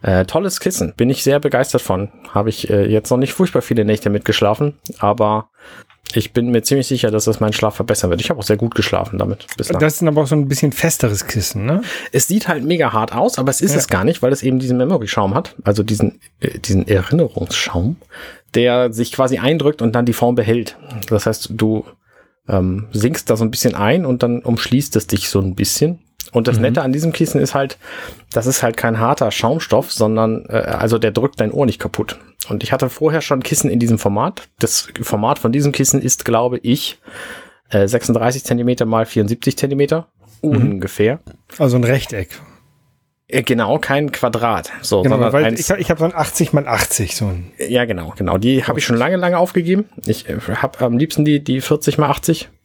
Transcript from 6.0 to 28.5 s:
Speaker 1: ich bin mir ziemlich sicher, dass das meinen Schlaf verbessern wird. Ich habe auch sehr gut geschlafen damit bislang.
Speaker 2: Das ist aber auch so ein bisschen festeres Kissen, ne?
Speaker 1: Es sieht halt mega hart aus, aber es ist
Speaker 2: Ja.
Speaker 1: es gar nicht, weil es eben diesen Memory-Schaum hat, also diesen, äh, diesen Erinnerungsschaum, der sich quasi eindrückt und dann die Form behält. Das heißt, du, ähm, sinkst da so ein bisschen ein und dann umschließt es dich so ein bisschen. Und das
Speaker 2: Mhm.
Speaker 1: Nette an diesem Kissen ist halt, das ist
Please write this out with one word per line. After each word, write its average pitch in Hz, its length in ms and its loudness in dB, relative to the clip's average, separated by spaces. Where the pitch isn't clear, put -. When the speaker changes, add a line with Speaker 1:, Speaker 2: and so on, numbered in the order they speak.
Speaker 1:
ich - 180 -2
bin 120 200 0
mir 117 100 4
ziemlich 135 260 0
sicher, 120 240 0
dass 107 140 0
das 110 160 0
meinen 107 100 2
Schlaf 107 240 -2
verbessern - 360 0
wird. 82 100 0
Ich - 80 -6
habe 165 100 -2
auch 101 60 -10
sehr 107 100 2
gut 113 200 -2
geschlafen 95 420 -2
damit 98 300 -4
bislang. - 240 -2
Speaker 2:
Das 151 140 2
ist 170 120 0
aber 151 140 2
auch 139 60 0
so 151 80 2
ein 143 120 2
bisschen 139 240 0
festeres 120 540 0
Kissen, 101 400 -4
ne? 165 160 0
Speaker 1:
Es - 140 2
sieht 208 200 0
halt 151 160 -2
mega 151 300 0
hart 110 200 0
aus, 139 240 0
aber 135 120 0
es 131 100 -2
ist 185 140 2
Speaker 2:
Ja. 147 60 4
Speaker 1:
es - 80 -2
gar 95 180 0
nicht, 165 160 0
weil 127 100 2
es 139 100 0
eben 131 180 2
diesen 127 180 0
Memory-Schaum 117 560 0
hat, - 300 -4
also 104 200 2
diesen, 107 380 -2
äh, - 200 -4
diesen - 280 0
Erinnerungsschaum, 104 1080 0
der 120 400 4
sich 120 180 -2
quasi 131 280 0
eindrückt 147 420 2
und 117 140 2
dann 120 100 2
die 120 80 2
Form 120 220 2
behält. 113 420 0
Das 104 160 2
heißt, - 280 -2
du, 110 320 0
ähm, 95 440 0
sinkst 120 380 0
da 110 60 4
so 113 80 0
ein 110 80 0
bisschen - 240 0
ein 135 300 2
und 123 180 0
dann 120 200 0
umschließt 123 520 0
es 110 120 2
dich - 200 -2
so 98 140 2
ein 95 140 -2
bisschen. 151 480 0
Und 117 160 0
das 120 100 4
Speaker 2:
Mhm. 113 60 4
Speaker 1:
Nette 123 180 2
an 131 120 0
diesem 156 200 0
Kissen 156 260 0
ist 139 160 0
halt, 139 220 -2
das 120 140 0
ist 131 160 0